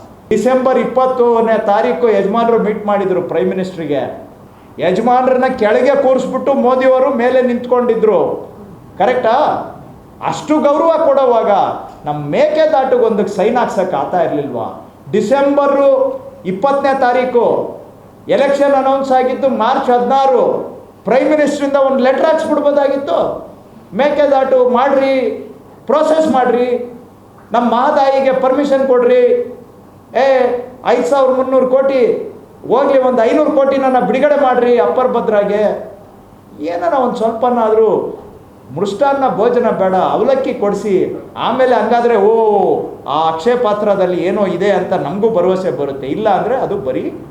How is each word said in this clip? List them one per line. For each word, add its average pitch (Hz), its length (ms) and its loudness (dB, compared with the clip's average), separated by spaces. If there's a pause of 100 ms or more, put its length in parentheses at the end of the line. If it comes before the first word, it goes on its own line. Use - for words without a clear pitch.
(300)
ಡಿಸೆಂಬರ್ 247 480 0
ಇಪ್ಪತ್ತನೇ 233 800 0
ತಾರೀಕು 226 500 0
ಯಜಮಾನ್ರು 214 500 0
ಮೀಟ್ 208 280 -4
ಮಾಡಿದ್ರು 185 360 0
ಪ್ರೈಮ್ 185 280 -2
ಮಿನಿಸ್ಟರ್ಗೆ. 160 760 -6 (520)
ಯಜಮಾನ್ರನ್ನ 247 680 2 (140)
ಕೆಳಗೆ 247 440 2
ಕೂರಿಸ್ಬಿಟ್ಟು 262 520 0
ಮೋದಿಯವರು 262 600 2
ಮೇಲೆ 247 280 2
ನಿಂತ್ಕೊಂಡಿದ್ರು. 220 1080 0 (480)
ಕರೆಕ್ಟಾ? 220 640 0 (640)
ಅಷ್ಟು 302 340 -2
ಗೌರವ 302 320 2 (140)
ಕೊಡೋವಾಗ 247 440 2 (540)
ನಮ್ 147 260 -6
ಮೇಕೆದಾಟಿಗೆ 269 720 2
ಒಂದಕ್ಕೆ 208 300 0
ಸೈನ್ 220 240 0
ಹಾಕ್ಸಕ್ 202 380 -2
ಆತಾ 147 280 -2
ಇರ್ಲಿಲ್ವಾ? 131 680 -6 (220)
ಡಿಸೆಂಬರ್ 277 680 2 (640)
ಇಪ್ಪತ್ತನೇ 269 540 0
ತಾರೀಕು 247 760 0 (520)
ಎಲೆಕ್ಷನ್ 277 440 2
ಅನೌನ್ಸ್ 269 400 0
ಆಗಿದ್ದು 254 360 0
ಮಾರ್ಚ್ 247 420 0
ಹದಿನಾರು, 240 840 0 (300)
ಪ್ರೈಮ್ 277 260 2
ಮಿನಿಸ್ಟರ್ 294 380 0
ಇಂದ 277 80 0
ಒಂದ್ 262 260 2
ಲೆಟರ್ 269 220 2
ಹಾಕ್ಸ್ಬಿಡ್ಬೋದಾಗಿತ್ತು. 294 1200 0 (460)
ಮೇಕೆದಾಟು 262 720 2
ಮಾಡ್ರಿ, 269 520 2 (680)
ಪ್ರೋಸೆಸ್ 311 460 0
ಮಾಡ್ರಿ, 247 680 -2 (520)
ನಮ್ 233 180 0
ಮಹದಾಯಿಗೆ 269 640 2
ಪರ್ಮಿಷನ್ 262 540 0
ಕೊಡ್ರಿ. 247 680 2 (600)
ಏ, 262 220 2 (480)
ಐದು 240 220 2
ಸಾವಿರ 262 280 2
ಮುನ್ನೂರು 262 320 0
ಕೋಟಿ 254 640 0 (360)
ಹೋಗ್ಲಿ, 269 340 2
ಒಂದ್ 247 180 0
ಐನೂರು 285 320 2
ಕೋಟಿ 269 240 2
ನನ್ನ 262 240 0
ಬಿಡುಗಡೆ 277 420 0
ಮಾಡ್ರಿ 247 360 2
ಅಪ್ಪರ್ 254 300 0
ಭದ್ರಾಗೆ. 208 840 -2 (680)
ಏನಾರ 320 320 -4
ಒಂದ್ 262 240 0
ಸ್ವಲ್ಪನಾದ್ರೂ 220 1040 0 (560)
ಮೃಷ್ಟಾನ್ನ 254 640 0
ಭೋಜನ 226 340 2
ಬೇಡ, 185 240 0
ಅವಲಕ್ಕಿ 185 600 0
ಕೊಡಿಸಿ, 196 680 -2 (140)
ಆಮೇಲೆ 240 380 0
ಹಂಗಾದ್ರೆ 233 420 2
ಓ, 208 160 4 (760)
ಆ 160 220 0
ಅಕ್ಷಯ 233 240 0
ಪಾತ್ರದಲ್ಲಿ 202 680 0
ಏನೋ 202 220 0
ಇದೆ 180 240 0
ಅಂತ 180 220 0
ನಮಗೂ 185 380 -2
ಭರವಸೆ 180 400 0
ಬರುತ್ತೆ. 139 360 -6
ಇಲ್ಲ 196 220 -4
ಅಂದ್ರೆ 202 280 0
ಅದು 208 200 -4
ಬರೀ 160 360 -6 (180)